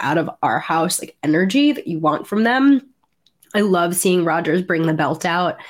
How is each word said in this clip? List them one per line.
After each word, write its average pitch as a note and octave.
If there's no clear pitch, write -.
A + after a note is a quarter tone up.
out D3+
of D3+
our B2+
house," E3
like, -
energy F#3
that -
you E3
want D3+
from G#3
them. C4
I G#3
love F3+
seeing F3+
Rodgers E3
bring E3
the D#3+
belt D#3
out. F3